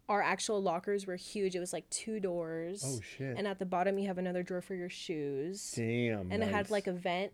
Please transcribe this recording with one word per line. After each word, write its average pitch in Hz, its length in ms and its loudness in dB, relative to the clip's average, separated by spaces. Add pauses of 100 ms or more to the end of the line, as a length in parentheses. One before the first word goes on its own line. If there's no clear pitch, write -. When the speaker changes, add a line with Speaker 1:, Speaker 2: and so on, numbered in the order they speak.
Speaker 1:
Our 208 120 6
actual 196 400 2
lockers 196 440 2
were 185 120 -4
huge. 190 360 0
It 180 60 0
was, 175 140 -2
like, 165 160 -6
two 220 320 -2
doors. 175 640 -2
Speaker 2:
Oh, 131 160 -2
shit. 135 360 -4
Speaker 1:
And 208 80 0
at 196 140 -2
the 196 60 -2
bottom, 185 340 2
you 196 80 0
have 185 100 0
another 180 240 0
drawer 180 200 -2
for 196 120 -8
your 180 140 -4
shoes. 156 880 -2
Speaker 2:
Damn, 113 560 2
Speaker 1:
And 107 100 2
it 110 40 2
had, 202 220 2
Speaker 2:
nice. 208 40 -4
Speaker 1:
like, 202 160 2
a 185 60 0
vent, 180 400 -2